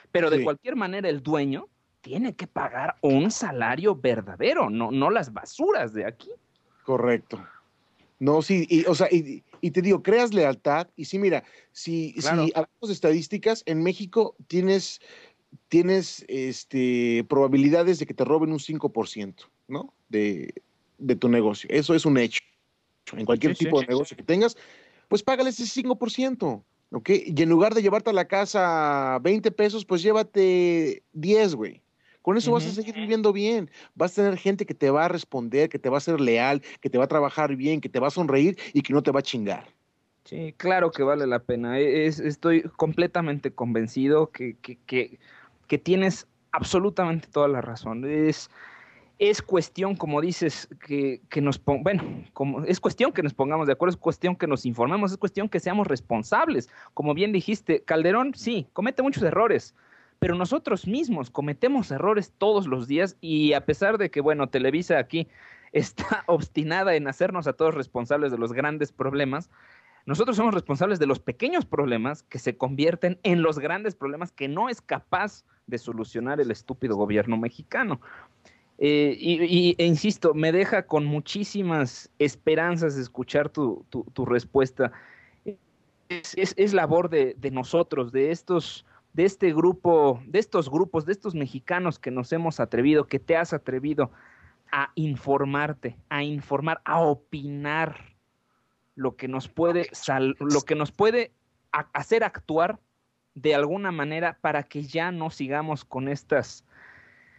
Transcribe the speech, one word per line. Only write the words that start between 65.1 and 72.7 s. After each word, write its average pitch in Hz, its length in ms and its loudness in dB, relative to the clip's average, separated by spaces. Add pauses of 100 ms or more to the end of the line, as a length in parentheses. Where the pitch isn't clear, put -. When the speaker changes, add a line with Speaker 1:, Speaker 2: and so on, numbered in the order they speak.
Speaker 1:
<laughs> - 240 -20
está - 540 -2
obstinada 165 680 0
en 147 140 0
hacernos 180 360 -2
a 143 80 0
todos 160 220 2
responsables 139 560 -2
de 120 60 -4
los 117 160 -2
grandes 147 400 -4
problemas, 139 560 -4 (560)
nosotros 208 320 2
somos 226 160 4
responsables 180 460 0
de 147 80 4
los 131 120 2
pequeños 294 460 -2
problemas 135 580 -2
que - 160 -14
se - 180 -4
convierten 151 640 -2